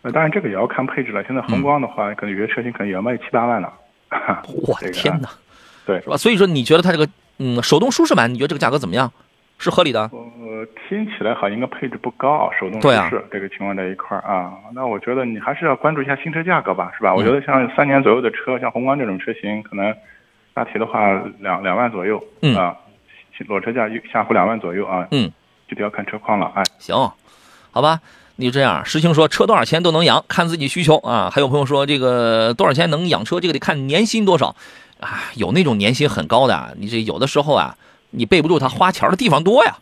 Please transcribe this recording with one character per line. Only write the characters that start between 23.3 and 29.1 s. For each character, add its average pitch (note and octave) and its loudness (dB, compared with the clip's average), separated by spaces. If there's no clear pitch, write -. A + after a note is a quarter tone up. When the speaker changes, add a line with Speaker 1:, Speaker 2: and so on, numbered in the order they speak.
Speaker 1:
裸 G2 -2
车 A#2 -6
价 A#2 -2
下 A2 0
浮 A2+ -2
两 F#2+ 4
万 A2 -2
左 F2 -6
右 G2 -4
啊。 F#2 -4
Speaker 2:
嗯。 A2 0
Speaker 1:
具 - -12
体 G#2 -6
要 G#2 -4
看 G#2 -8
车 G#2+ -10
况 G#2+ 0
了， F2+ -2
哎。 G2 0
Speaker 2:
行， - -6
好 A#2+ 0
吧， D#3+ 2
你 B2+ -6
就 B2 2
这 C#3 0
样。 F#2 2
石 - -2
青 E3+ 4